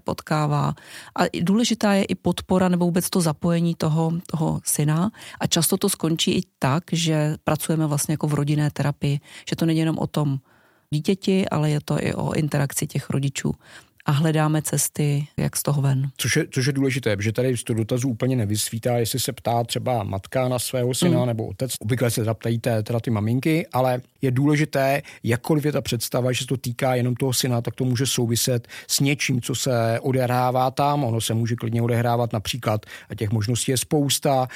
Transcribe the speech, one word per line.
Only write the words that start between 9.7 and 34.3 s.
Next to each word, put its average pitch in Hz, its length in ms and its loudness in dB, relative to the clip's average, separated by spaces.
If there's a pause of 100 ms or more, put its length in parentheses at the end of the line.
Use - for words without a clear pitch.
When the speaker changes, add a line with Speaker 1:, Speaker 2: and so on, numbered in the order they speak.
Speaker 1:
jenom 160 200 2
o - 80 0
tom 147 320 0 (540)
dítěti, 190 560 2
ale 151 200 2
je 147 160 2
to 147 180 0
i - 100 0
o - 200 -2
interakci 147 540 0
těch - 220 -6
rodičů, 135 440 -2 (520)
a 156 60 2
hledáme 156 500 2
cesty, 147 680 0 (100)
jak 147 180 -2
z - 80 -4
toho 143 180 0
ven. 135 360 2
Speaker 2:
Což - 180 0
je, 156 160 2
což 131 140 -2
je 143 80 0
důležité, 131 440 0
protože 104 140 0
tady 127 260 0
z - 60 -8
toho 117 140 -2
dotazu 120 320 0
úplně 127 260 0
nevysvítá, 113 640 -2
jestli 120 220 -2
se 123 140 -4
ptá 120 300 0
třeba 117 400 -2
matka 101 440 -2
na 127 120 0
svého 123 340 -2
syna 123 260 4
Speaker 1:
Mm. 123 80 2
Speaker 2:
nebo 110 200 -2
otec. 120 320 -6
Obvykle 117 320 0
se 113 120 -2
zaptají 113 360 -2
té, 113 240 0
teda 117 160 -2
ty 113 100 -4
maminky, 127 640 0
ale 127 280 2 (200)
je 135 100 2
důležité, 143 680 2 (220)
jakkoliv 147 420 0
je 151 60 0
ta 139 100 -2
představa, 123 500 -2
že 120 80 -2
se 127 60 -6
to 131 120 -2
týká 127 380 -2
jenom 123 200 0
toho 131 180 0
syna, 120 280 0
tak 117 140 -6
to 131 100 -2
může 127 200 0
souviset 120 600 0 (200)
s - 120 0
něčím, 139 420 0
co 131 140 -4
se 117 460 0
odehrává 127 680 2
tam. 143 320 2
Ono 113 180 0
se - 120 -2
může 113 220 0
klidně 117 260 -2
odehrávat 120 520 2
například, 113 520 -2 (240)
a 107 60 -10
těch 107 160 -4
možností 113 400 0
je 127 60 0
spousta, 139 800 0